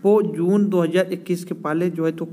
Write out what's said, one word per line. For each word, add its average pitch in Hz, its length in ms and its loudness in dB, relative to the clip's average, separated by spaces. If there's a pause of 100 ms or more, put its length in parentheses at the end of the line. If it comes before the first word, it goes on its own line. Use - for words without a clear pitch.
वो 208 260 4
जून 196 400 2
दो 180 140 2
हज़ार 180 300 0
इक्कीस 180 320 -4
के 175 120 -8
पहले 165 320 -2
जो 165 160 -4
है 165 80 0
तो 165 200 -8